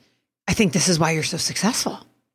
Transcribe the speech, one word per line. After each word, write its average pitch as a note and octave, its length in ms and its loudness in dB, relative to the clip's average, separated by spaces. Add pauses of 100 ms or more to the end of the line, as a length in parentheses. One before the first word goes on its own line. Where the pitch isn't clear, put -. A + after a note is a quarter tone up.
(480)
"I F3+ 60 2
think G3+ 180 2
this E3+ 160 2
is E3+ 100 2
why E3 140 2
you're D#3 100 -2
so E3 140 -4
successful." - 640 -2 (340)